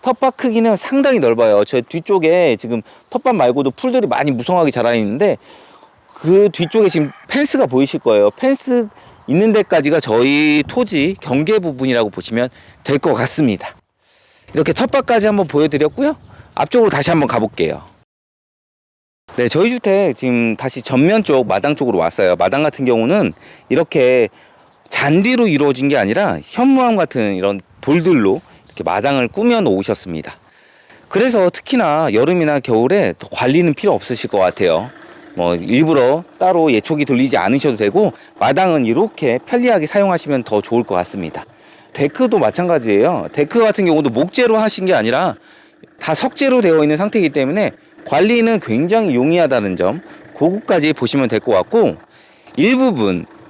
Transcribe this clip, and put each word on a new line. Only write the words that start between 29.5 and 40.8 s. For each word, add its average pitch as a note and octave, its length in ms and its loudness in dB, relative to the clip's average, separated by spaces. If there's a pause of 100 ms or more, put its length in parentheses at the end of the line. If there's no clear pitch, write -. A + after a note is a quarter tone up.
놓으셨습니다. G2 720 -4 (760)
그래서 G#3 420 2
특히나 D#3+ 600 -2
여름이나 D3 480 0
겨울에 B2 600 0
더 - 120 -18
관리는 D3 440 2
필요 G3 180 0
없으실 - 380 -4
것 G2+ 80 0
같아요. F2+ 500 0 (460)
뭐 F2 200 0
일부러 C3+ 680 2 (160)
따로 F3 320 2
예초기 C#3+ 340 -2
돌리지 C3 320 0
않으셔도 A#2+ 400 0
되고 C3 360 0 (260)
마당은 C#3+ 480 0
이렇게 C3 580 -2
편리하게 A#3+ 400 0
사용하시면 E3+ 580 -2
더 G#2+ 160 -2
좋을 A#2 240 -2